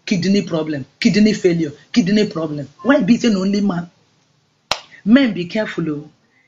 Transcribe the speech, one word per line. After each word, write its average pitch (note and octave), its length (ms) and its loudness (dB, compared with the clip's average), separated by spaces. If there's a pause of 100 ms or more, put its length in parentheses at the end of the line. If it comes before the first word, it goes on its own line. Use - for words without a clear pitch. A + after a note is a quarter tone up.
kidney F#3+ 380 0
problem, D#3 420 -6 (160)
kidney G#3+ 320 4
failure, E3+ 400 0 (200)
kidney G#3 360 2
problem? D3 400 -6 (140)
Why C#4 160 2
e C4 60 -2
be A3 120 4
say A#3+ 140 0
na G3 100 0
only G3+ 220 0
man? F3 280 -4 (1120)
Men, A#3+ 280 4
be F3 140 -6
careful, G#3 440 -4
oh. D3 200 -8 (380)